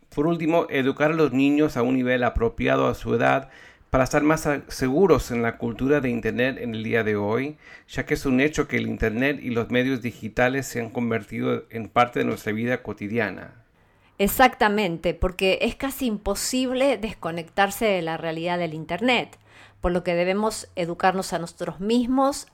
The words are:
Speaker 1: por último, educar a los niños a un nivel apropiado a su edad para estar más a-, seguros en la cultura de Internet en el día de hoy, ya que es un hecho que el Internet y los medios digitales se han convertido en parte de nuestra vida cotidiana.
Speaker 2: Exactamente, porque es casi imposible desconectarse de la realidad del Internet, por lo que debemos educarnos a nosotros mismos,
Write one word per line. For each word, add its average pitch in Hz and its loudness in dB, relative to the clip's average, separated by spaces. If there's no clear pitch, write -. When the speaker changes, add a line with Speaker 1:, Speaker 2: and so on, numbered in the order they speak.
Speaker 1:
por 147 2
último, 165 2
educar 139 2
a 165 0
los 156 4
niños 143 4
a 123 2
un 127 2
nivel 127 2
apropiado 123 2
a 123 0
su 117 -4
edad 131 2
para 131 4
estar 143 0
más 156 2
a-, 143 -2
seguros 139 2
en 117 -2
la 117 -2
cultura 131 0
de 131 -2
Internet 117 -2
en 117 -6
el 110 -6
día 113 0
de 104 0
hoy, 117 -2
ya - -6
que 151 0
es 139 -4
un 127 4
hecho 151 0
que - -4
el 113 -2
Internet 113 -2
y 123 -8
los 113 -2
medios 123 0
digitales 123 -2
se - -6
han 113 -8
convertido 117 -4
en 113 -10
parte 123 2
de 131 0
nuestra 110 -4
vida 117 -2
cotidiana. 101 -6
Speaker 2:
Exactamente, 208 2
porque 185 0
es 233 -2
casi 269 -6
imposible 247 0
desconectarse 196 -2
de 190 2
la 160 -4
realidad 165 -4
del 165 -4
Internet, 175 -2
por 180 0
lo 175 -2
que 175 0
debemos 196 0
educarnos 180 0
a 175 -2
nosotros 165 -8
mismos, 254 0